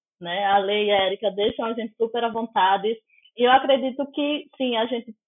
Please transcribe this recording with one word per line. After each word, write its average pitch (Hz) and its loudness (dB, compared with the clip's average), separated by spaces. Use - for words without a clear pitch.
né? 175 -6
A 202 4
Lei 208 0
e 202 2
a 196 4
Érica 196 -2
deixam 214 -2
a 226 -4
gente 220 -8
super 233 -2
à 233 0
vontade. 214 0
E 240 -2
eu 247 6
acredito 269 2
que, 294 -4
sim, 254 -2
a 220 0
gente 233 -8